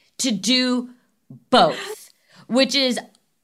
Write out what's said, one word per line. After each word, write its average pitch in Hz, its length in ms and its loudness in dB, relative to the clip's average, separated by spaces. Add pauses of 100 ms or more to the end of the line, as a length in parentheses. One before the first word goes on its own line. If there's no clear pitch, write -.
(180)
to 254 140 -2
do 247 580 0 (600)
both, 240 600 0 (380)
which 269 280 0
is 262 240 0 (440)